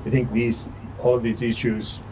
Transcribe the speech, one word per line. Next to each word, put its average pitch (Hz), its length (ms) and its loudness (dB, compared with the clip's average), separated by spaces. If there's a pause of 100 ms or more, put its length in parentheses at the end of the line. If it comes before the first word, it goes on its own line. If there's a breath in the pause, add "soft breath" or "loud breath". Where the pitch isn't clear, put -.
I - 40 -4
think 123 220 2
these, 120 380 0 (320)
all 123 140 6
of 120 80 0
these 113 180 0
issues 110 580 -2 (120)